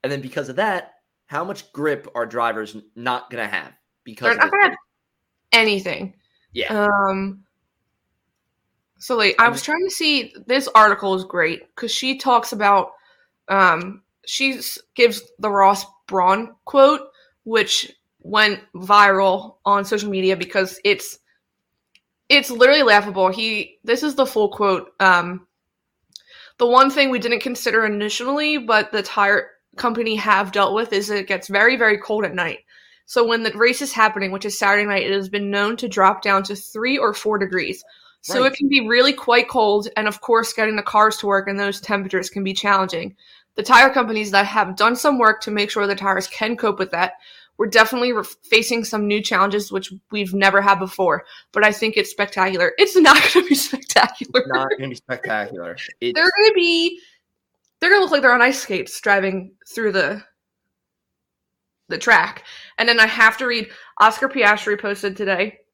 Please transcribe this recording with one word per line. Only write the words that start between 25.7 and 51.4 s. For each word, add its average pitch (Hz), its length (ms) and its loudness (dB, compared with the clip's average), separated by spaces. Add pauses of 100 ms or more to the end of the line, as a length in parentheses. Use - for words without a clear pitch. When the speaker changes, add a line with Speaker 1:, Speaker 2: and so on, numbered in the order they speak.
Speaker 2:
"The 240 100 0
one 247 220 6
thing 277 200 2
we 247 100 -2
didn't 233 220 -2
consider 226 440 -2
initially, 247 720 -4
but 220 360 0
the 214 100 -2
tire 202 480 0 (240)
company 226 400 -4
have 202 380 0
dealt 196 200 2
with, 226 200 -4
is 202 160 -4
it 202 180 -4
gets 190 220 -6
very, 214 260 4
very 220 220 2
cold 214 260 -6
at 165 100 -6
night. 175 260 -6 (460)
So 240 220 0
when 226 160 -2
the 220 80 -2
race 240 300 0
is 269 100 -8
happening, 208 400 0
which 196 140 -8
is 202 120 -8
Saturday 208 300 2
night, 196 160 -2
it 185 80 -2
has 196 160 -2
been 202 240 -6
known 202 260 -2
to 233 120 -8
drop 196 320 2
down 196 220 0
to 202 120 -8
three 233 420 -6
or 208 160 0
four 214 240 -4
degrees. 185 460 -4 (380)
So 247 220 -2
Speaker 1:
Right. 269 100 2
Speaker 2:
it - 20 -12
can 285 140 -2
be 269 180 -2
really 247 240 2
quite 247 380 0
cold, 208 480 0
and 214 100 -2
of 208 140 -8
course, 226 320 0
getting 214 240 -2
the 208 60 -4
cars 214 340 2
to 208 100 -6
work 196 220 0
in 196 80 -4
those 202 240 -4
temperatures 190 480 -4
can 196 140 -8
be 190 100 -4
challenging. 190 640 -2 (380)
The 208 80 -6
tire 254 300 8
companies 220 380 -2
that 196 140 2
have 196 320 -4
done 233 180 2
some 269 240 0
work 220 220 4
to 214 100 -8
make 208 180 -2
sure 208 160 -2
the 202 100 -2
tires 190 320 -2
can 226 280 -4
cope 208 240 -4
with 185 120 -4
that, 180 240 -2 (420)
we're 240 100 -2
definitely 240 460 2
re-, 208 100 -4 (200)
facing 226 400 0
some 214 240 -4
new 208 140 0
challenges, 202 500 -2
which 190 220 -8 (180)
we've 202 220 -6
never 196 280 4
had 196 180 2
before. 185 460 -2 (260)